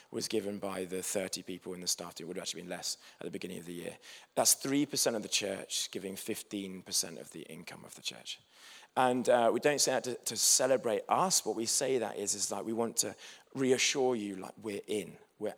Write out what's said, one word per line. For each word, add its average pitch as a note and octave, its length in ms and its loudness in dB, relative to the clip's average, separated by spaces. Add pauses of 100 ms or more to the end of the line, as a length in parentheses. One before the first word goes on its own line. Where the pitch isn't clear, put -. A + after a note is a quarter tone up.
(120)
was A#2 180 -4
given G2+ 300 0
by F#2+ 260 -4
the F2+ 180 -6
thirty F#2 400 -2
people F#2 300 -8
in F2+ 80 -10
the F2+ 60 -8
staff F2 280 -4
team. - 100 -10
It - 40 -10
would F2+ 80 -6
have F2 60 -6
actually E2 180 -8
been F2+ 80 -10
less F2+ 260 -6 (240)
at - 60 -10
the F2 60 -6
beginning F#2 280 -6
of E2+ 60 -12
the F2 80 -10
year. E2+ 240 -8 (380)
That's - 180 6
three C#3 320 2
percent C3 320 0
of G2+ 60 -4
the - 40 -8
church - 640 -2
giving F#2+ 240 -6
fifteen F#2+ 680 -6
percent F2 360 -2
of C#2+ 120 -14
the E2 100 -12
income - 440 -14
of - 100 -14
the - 60 -18
church. - 380 -10 (560)
And, B2+ 340 4
uh, A#2+ 240 8
we A#2+ 60 2
don't C#3+ 200 4
say C3+ 120 4
that B2 140 2
to, A#2+ 100 -4
to - 200 -6
celebrate A#2+ 720 4
us. E3+ 380 4
What A2 100 0
we A2+ 120 -2
say C3 320 2
that G#2+ 180 -4
is, F#2+ 160 -2
is, G2 180 -2
like, G2+ 140 -4
we A2+ 80 -2
want A2+ 240 0
to G#2 160 0 (400)
reassure B2+ 640 4
you, G2+ 220 -4
like, F#2+ 160 -10 (100)
we're G2+ 240 -6
in. F2+ 240 -2 (280)
We're G#2 180 -4